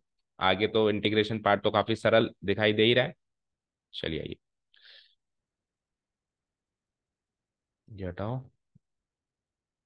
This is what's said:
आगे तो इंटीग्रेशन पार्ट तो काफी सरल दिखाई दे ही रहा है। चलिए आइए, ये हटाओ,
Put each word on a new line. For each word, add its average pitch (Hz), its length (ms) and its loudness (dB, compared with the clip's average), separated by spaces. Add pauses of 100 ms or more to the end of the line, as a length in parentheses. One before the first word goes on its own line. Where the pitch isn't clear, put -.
(400)
आगे 95 280 0
तो 110 220 2
इंटीग्रेशन 107 520 0
पार्ट 101 220 2
तो 107 80 0
काफी 107 240 0
सरल 113 340 2 (160)
दिखाई 107 280 0
दे 107 100 2
ही 117 100 4
रहा 123 120 2
है। - 80 -8 (800)
चलिए 82 260 -8
आइए, - 160 -12 (3500)
ये 95 200 -12
हटाओ, 104 340 -8 (1400)